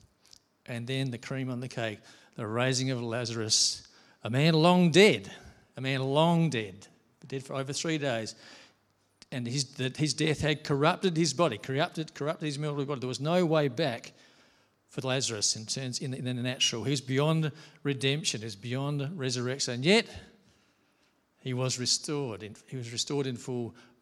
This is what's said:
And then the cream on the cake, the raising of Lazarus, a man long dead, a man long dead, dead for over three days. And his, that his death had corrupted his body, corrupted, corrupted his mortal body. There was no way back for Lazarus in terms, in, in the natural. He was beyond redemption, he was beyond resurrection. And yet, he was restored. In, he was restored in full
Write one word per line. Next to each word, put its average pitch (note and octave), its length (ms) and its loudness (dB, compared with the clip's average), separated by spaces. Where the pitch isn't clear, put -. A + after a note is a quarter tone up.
And A#2 220 -8
then C3+ 240 -2
the A#2+ 60 -6
cream C3 320 -6
on A#2+ 100 -4
the A#2+ 80 -6
cake, A2+ 320 -4
the A2+ 140 -6
raising B2+ 420 2
of B2 100 -2
Lazarus, A2+ 840 -2
a A2 60 -4
man D3+ 240 4
long F3 360 6
dead, D3 400 6
a C3 40 -10
man C3 220 -2
long D#3+ 480 4
dead, G2+ 380 -6
dead C3+ 160 -8
for C#3 100 -10
over C3+ 180 -4
three D#3+ 240 -2
days. A#2+ 380 -2
And B2 160 -6
his, C3+ 180 -2
that C3 220 -4
his D3 180 0
death D3+ 260 2
had D3+ 240 0
corrupted D#3+ 520 2
his D#3+ 160 2
body, B2+ 260 2
corrupted, D3+ 540 -4
corrupted D#3 340 -4
his C#3+ 120 -4
mortal D3 260 -2
body. C#3 140 -4
There B2 100 -4
was B2+ 120 -6
no E3+ 260 2
way D3+ 220 4
back A#2+ 460 -4
for - 140 -10
Lazarus B2 520 0
in A2 120 -12
terms, B2+ 340 -6
in, C3 120 -6
in - 120 -6
the B2+ 100 -2
natural. B2 480 0
He B2 80 -2
was C#3+ 100 0
beyond D3 520 2
redemption, C#3 560 0
he A2 60 -8
was G#2 100 -10
beyond C#3 600 -4
resurrection. B2+ 580 -2
And B2 100 -4
yet, G#3 220 6
he C3 160 -6
was B2+ 220 -2
restored. B2 680 -2
In, G#2 100 -12
he C3+ 80 -10
was A#2 160 -10
restored C#3 340 -2
in B2+ 80 -4
full A#2+ 400 -8